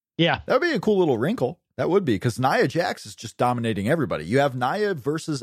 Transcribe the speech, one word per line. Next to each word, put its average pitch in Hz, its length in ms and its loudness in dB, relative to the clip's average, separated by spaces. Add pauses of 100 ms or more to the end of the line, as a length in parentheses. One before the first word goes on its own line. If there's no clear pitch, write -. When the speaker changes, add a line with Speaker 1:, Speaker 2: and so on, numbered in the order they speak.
(180)
Speaker 1:
Yeah. 160 260 2
Speaker 2:
That 254 160 2
would 349 80 2
be 320 60 0
a 202 60 0
cool 208 180 2
little 156 200 4
wrinkle. 143 420 -2 (160)
That 131 120 -2
would 190 160 2
be, 110 140 2
'cause 120 200 -2
Nia 160 300 2
Jax 175 380 -4
is 104 80 -16
just - 240 -14
dominating 117 500 0
everybody. 92 380 0
You 120 140 2
have 139 160 2
Nia 185 360 -2
versus 147 500 -4